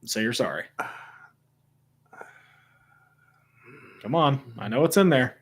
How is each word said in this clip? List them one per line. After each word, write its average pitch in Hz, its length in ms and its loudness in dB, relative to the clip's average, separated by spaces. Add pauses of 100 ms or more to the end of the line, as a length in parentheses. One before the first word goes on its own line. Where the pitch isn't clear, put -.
Say - 160 -6
you're 117 120 -2
sorry. 82 360 -4
<sighs> - 140 -12 (3250)
Come 113 140 -6
on. 143 420 0
I 101 100 -12
know 117 180 0
it's 160 120 2
in 196 120 6
there. 135 320 2